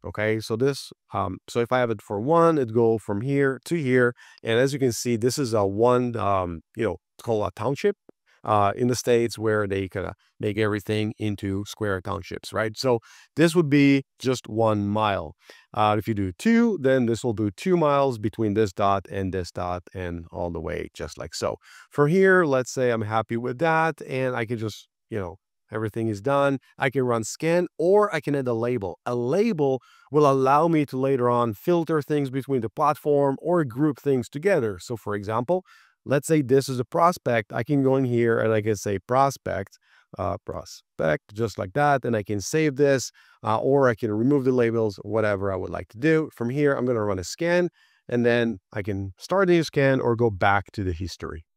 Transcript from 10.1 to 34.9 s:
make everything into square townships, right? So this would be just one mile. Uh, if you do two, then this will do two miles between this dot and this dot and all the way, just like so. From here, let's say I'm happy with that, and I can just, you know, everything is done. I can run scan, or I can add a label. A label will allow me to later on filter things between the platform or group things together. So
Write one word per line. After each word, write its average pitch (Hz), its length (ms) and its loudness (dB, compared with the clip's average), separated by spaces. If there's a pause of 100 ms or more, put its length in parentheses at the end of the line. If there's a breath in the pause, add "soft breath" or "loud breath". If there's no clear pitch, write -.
make 104 160 -2
everything 107 640 -2
into 101 460 -4
square 98 360 -4
townships, - 500 -10
right? 107 240 -4
So 123 240 0 (380 loud breath)
this 160 180 4
would 160 140 2
be 139 340 6 (160)
just 127 300 -2
one 107 400 2
mile. 101 460 0 (380 loud breath)
Uh, 107 240 2
if 107 80 -4
you 117 80 -2
do 98 200 -2
two, 233 480 2
then 131 240 4
this 113 180 -2
will 123 80 -2
do 104 200 -2
two 180 260 0
miles 139 400 2
between 104 380 -2
this 110 180 2
dot 98 360 0
and 95 240 -4
this 92 180 -6
dot 90 320 -8 (100)
and 87 400 -10
all 87 180 -6
the 82 80 -8
way, 80 340 -8
just 76 240 -12
like - 160 -14
so. 71 260 -6 (300 loud breath)
From 147 200 2
here, 190 340 4
let's 131 300 0
say 127 160 0
I'm 113 140 -2
happy 110 340 -2
with 123 220 -6
that, 160 420 0
and 131 340 -4
I 117 100 -2
can 117 120 -6
just, 107 320 -10 (200)
you 110 100 -6
know, 87 180 -8 (340)
everything 113 360 -4
is 101 140 -4
done. 139 380 2 (180 soft breath)
I 135 120 -2
can 131 140 -2
run 117 200 0
scan, 165 440 -2 (100)
or 202 360 4
I 160 60 -2
can 143 160 -2
add 135 120 -2
a 120 60 -2
label. 113 520 -4
A 123 100 -4
label 143 680 0 (300 soft breath)
will 147 180 6
allow 135 380 4
me 151 200 2
to 131 100 -8
later 131 320 0
on 120 240 2
filter 165 480 0
things 143 280 -2
between 135 320 -2
the 110 80 -6
platform 143 680 2
or 170 240 0
group 135 360 -2
things 131 300 0
together. 147 500 -2
So 120 180 -10